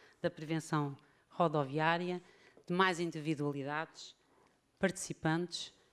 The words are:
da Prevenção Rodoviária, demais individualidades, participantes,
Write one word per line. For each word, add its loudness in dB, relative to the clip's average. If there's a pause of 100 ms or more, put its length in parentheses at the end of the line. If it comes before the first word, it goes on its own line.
(220)
da 2
Prevenção -2 (320)
Rodoviária, 2 (420)
demais 2
individualidades, -4 (640)
participantes, -2 (180)